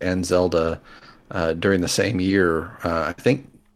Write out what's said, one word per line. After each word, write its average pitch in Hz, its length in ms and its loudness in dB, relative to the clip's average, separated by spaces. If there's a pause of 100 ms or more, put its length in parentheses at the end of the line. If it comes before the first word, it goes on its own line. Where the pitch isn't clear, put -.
and 92 240 -2
Zelda, 85 560 0 (500)
uh, 82 220 -2
during 92 300 2
the 85 60 -2
same 98 320 0
year. 90 600 0
Uh, 82 260 -2
I 85 40 -6
think, 135 340 0 (300)